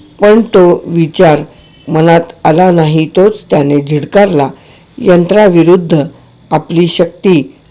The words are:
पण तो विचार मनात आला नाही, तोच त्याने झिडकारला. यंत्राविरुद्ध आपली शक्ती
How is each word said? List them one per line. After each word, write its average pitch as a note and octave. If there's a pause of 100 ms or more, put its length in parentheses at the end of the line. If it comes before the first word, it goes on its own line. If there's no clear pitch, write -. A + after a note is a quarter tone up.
(200)
पण G#3+
तो F3+
विचार E3 (460)
मनात E3 (100)
आला E3+
नाही, D#3+ (100)
तोच G#3
त्याने D3
झिडकारला. D3+ (480)
यंत्राविरुद्ध F3 (480)
आपली E3
शक्ती E3+ (300)